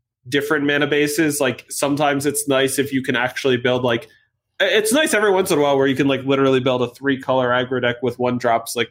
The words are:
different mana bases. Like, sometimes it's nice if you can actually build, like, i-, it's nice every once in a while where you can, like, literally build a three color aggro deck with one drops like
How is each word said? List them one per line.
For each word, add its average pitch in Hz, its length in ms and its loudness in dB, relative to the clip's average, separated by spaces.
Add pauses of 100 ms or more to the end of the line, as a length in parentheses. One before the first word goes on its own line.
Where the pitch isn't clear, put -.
(280)
different 143 380 0
mana 143 220 0
bases. 143 520 0
Like, 127 300 -2
sometimes 143 560 -2
it's 143 220 0
nice 135 320 2
if 131 120 -4
you 131 80 -2
can 127 140 -2
actually 127 440 -2
build, 123 260 0
like, 117 240 -2 (500)
i-, 180 60 0
it's 208 280 0
nice 311 220 2
every 214 160 2
once 190 220 0
in 151 60 2
a - 20 2
while 143 160 2
where 135 100 2
you 135 80 0
can, 139 140 0
like, 131 160 -2
literally 135 340 2
build 127 240 0
a 120 60 0
three 131 320 -4
color 131 300 0
aggro 127 300 -2
deck 120 220 0
with 120 160 -4
one 123 200 -2
drops 117 360 0
like 117 160 -4